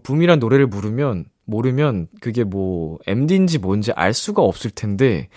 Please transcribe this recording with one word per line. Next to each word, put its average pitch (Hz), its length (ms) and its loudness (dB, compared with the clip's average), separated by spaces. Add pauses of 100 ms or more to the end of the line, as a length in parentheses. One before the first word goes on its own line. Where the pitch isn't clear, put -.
붐이란 165 360 2
노래를 131 280 4
모르면, 107 580 -4 (200)
모르면 123 600 0 (140)
그게 120 220 -2
뭐 92 640 -4
엠디인지 165 520 2
뭔지 104 340 0
알 92 200 0
수가 208 280 -2
없을 110 300 0
텐데 101 640 0